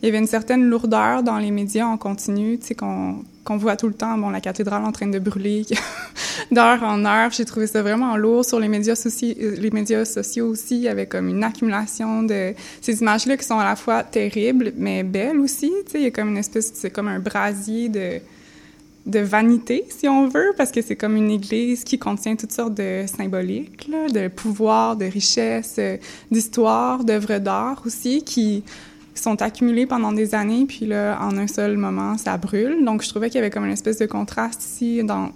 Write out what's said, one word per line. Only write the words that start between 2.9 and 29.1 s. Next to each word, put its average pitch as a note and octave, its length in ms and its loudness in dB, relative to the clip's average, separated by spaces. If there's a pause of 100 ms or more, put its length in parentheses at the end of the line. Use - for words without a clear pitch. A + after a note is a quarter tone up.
qu'on G#3+ 120 -2
voit G#3 200 2
tout A3+ 100 0
le G#3 60 0
temps, A3 240 -2
bon, G3+ 120 0
la F#3+ 120 -4
cathédrale G3+ 420 -2
en A3 80 0
train G3+ 160 -4
de G3 120 0
brûler, G#3 460 -2 (420)
<laughs> - 440 -6
d'heure A#3 320 6
en G#3 220 0
heure. A3 260 4
J'ai A#3 140 -2
trouvé A3 220 -2
ça G#3+ 140 0
vraiment A3 360 2
lourd A3+ 260 4
sur B3 160 2
les G#3+ 80 2
médias G#3+ 280 2
soci-, A#3 460 -2
euh, G#3+ 160 -2
les G#3+ 140 0
médias G#3+ 340 2
sociaux A3 420 -4
aussi. A3 280 -2
Il A#3+ 80 0
y A#3+ 60 0
avait G3 160 -2
comme F#3 240 -2
une F#3+ 140 0
accumulation A3 800 -2
de G3+ 300 0 (280)
ces G#3+ 200 0
images-là A#3 360 2
qui - 80 -8
sont A3+ 140 0
à G#3 60 2
la G3+ 120 2
fois A3+ 260 0
terribles, A3 760 0
mais F#3+ 260 -2
belles G#3 360 0
aussi. C#4 320 0 (140)
Tu - 80 -20
sais, D4+ 60 0
il C#4+ 40 2
y C4 40 2
a A#3+ 40 0
comme G#3+ 180 -2
une G#3 80 0
espèce, A3 380 -2
c'est G3 160 -6
comme G#3 160 -4
un F#3+ 120 -2
brasier G#3 680 -2
de, F#3 300 -4 (840)
de G3+ 140 2
vanité, A3+ 680 4
si - 180 -2
on C4+ 220 6
veut, G4 260 2
parce C4 160 2
que A#3+ 100 0
c'est G#3+ 140 -4
comme G#3+ 220 0
une G#3+ 140 4
église A3+ 520 0
qui - 160 0
contient G3+ 380 -2
toutes A3 160 -8
sortes A3+ 220 -2
de F#3+ 320 -2
symboliques, F#3+ 840 -4
là, D#4 180 -2
de G#3 220 0
pouvoir, A3 680 2
de G3+ 100 -2
richesse, A3+ 720 0
euh, G3 180 -2 (340)
d'histoire, A3+ 720 2
d'œuvres G#3+ 360 2
d'art G3+ 460 -2
aussi, B3+ 380 -2
qui G#3+ 400 0 (520)